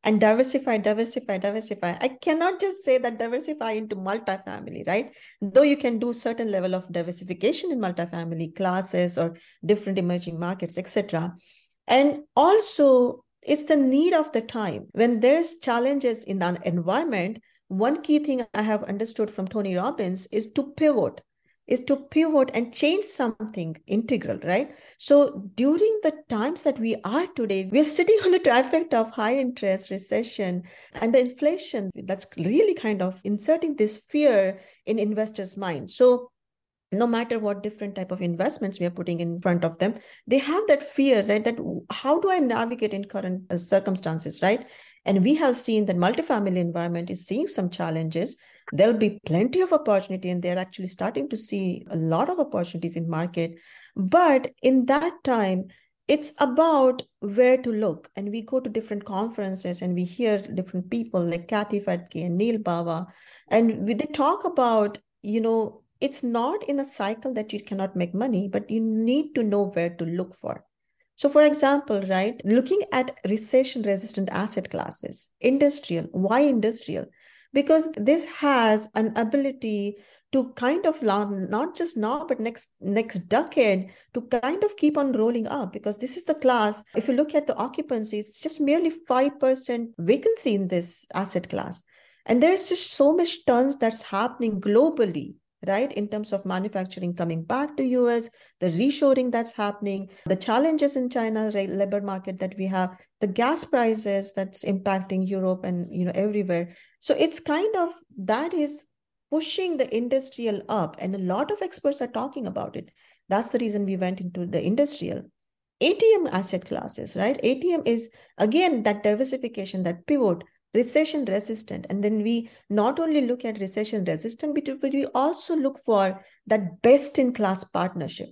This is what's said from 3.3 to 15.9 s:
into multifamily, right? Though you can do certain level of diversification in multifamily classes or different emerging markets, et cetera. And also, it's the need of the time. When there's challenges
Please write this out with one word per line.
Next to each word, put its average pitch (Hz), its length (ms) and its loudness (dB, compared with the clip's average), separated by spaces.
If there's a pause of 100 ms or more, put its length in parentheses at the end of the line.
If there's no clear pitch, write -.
into 214 260 -4
multifamily, 190 880 -6
right? 214 300 -2 (240)
Though 202 220 6
you 285 160 6
can 240 200 -2
do 240 140 -2
certain 233 380 -4
level 185 240 -2
of 185 180 -8
diversification 180 800 -4
in 262 60 -2
multifamily 170 760 -6
classes 180 600 -2
or 165 220 -2 (260)
different 202 340 0
emerging 175 400 -2
markets, 175 380 -6
et 180 120 -8
cetera. 175 440 -2 (540)
And 285 380 4 (120)
also, 277 880 6 (160)
it's 294 240 0
the 311 120 4
need 285 360 4
of 311 200 2
the 226 100 0
time. 208 500 -6
When 233 280 2
there's 311 400 4
challenges 247 640 0